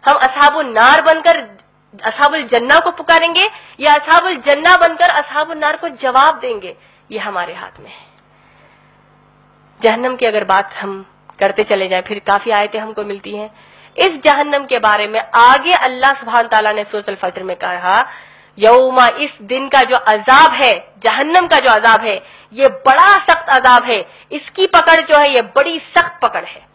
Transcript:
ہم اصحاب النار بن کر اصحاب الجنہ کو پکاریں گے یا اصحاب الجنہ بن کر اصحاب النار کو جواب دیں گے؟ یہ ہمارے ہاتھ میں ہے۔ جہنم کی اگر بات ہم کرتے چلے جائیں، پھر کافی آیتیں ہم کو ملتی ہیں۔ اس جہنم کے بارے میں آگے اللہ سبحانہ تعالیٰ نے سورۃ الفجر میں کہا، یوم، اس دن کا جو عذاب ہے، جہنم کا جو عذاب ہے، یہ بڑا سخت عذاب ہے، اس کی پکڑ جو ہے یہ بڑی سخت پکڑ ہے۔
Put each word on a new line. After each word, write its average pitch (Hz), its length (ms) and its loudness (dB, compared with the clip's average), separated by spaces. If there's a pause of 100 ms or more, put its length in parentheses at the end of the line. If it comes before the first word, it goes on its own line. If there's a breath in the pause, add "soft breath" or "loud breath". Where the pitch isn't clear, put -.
ہم 277 120 2 (120)
اصحاب 285 300 0
النار 262 480 2
بن 320 180 2
کر 339 120 2 (680)
اصحاب 285 300 -2
الجنہ 262 500 0
کو 349 80 -4
پکاریں 330 440 0
گے 381 120 0 (300 loud breath)
یا 294 160 2
اصحاب 302 320 2
الجنہ 311 560 0
بن 339 180 0
کر 349 100 2 (140)
اصحاب 302 280 -6
النار 302 300 -4
کو 339 60 -8 (120)
جواب 262 420 0
دیں 240 200 -8
گے؟ 185 120 -16 (360 soft breath)
یہ - 100 -12
ہمارے 180 340 -10
ہاتھ - 260 -18
میں 104 100 -20
ہے۔ - 160 -20 (1800 soft breath)
جہنم 233 380 -2
کی 247 80 -2
اگر 214 160 -2
بات 196 400 -4
ہم 196 180 -12 (380)
کرتے 196 240 -2
چلے 190 240 -4
جائیں، 185 200 -4
پھر 208 180 -10
کافی 202 280 -2
آیتیں 208 260 -4
ہم 214 140 -12
کو 214 100 -10
ملتی 202 340 -14
ہیں۔ 214 100 -14 (480 soft breath)
اس 349 180 0 (100)
جہنم 285 460 0
کے 247 100 -2
بارے 208 340 0
میں 220 80 -2 (100)
آگے 262 420 4 (140)
اللہ 254 320 0
سبحانہ 233 280 -2
تعالیٰ 214 260 0
نے 208 180 -6
سورۃ 208 160 -8
الفجر 190 360 -10
میں 185 200 -8
کہا، 180 380 -2 (560 loud breath)
یوم، 254 420 4 (260)
اس 277 80 -12 (180)
دن 262 180 -6
کا 269 200 2
جو 247 80 0 (140)
عذاب 262 480 4
ہے، 247 140 2 (280)
جہنم 302 480 0
کا 277 100 2
جو 262 160 0
عذاب 220 280 2
ہے، 208 140 -4 (340 soft breath)
یہ 262 160 0 (180)
بڑا 302 240 4 (180)
سخت 330 300 0
عذاب 247 300 4
ہے، 220 140 -2 (280 soft breath)
اس - 220 -14
کی 381 240 0
پکڑ 330 240 4 (100)
جو 302 100 6
ہے 294 100 4
یہ 254 120 0 (120)
بڑی 320 240 -2 (180)
سخت 339 260 -2
پکڑ 196 220 -4 (120)
ہے۔ - 60 -20 (140)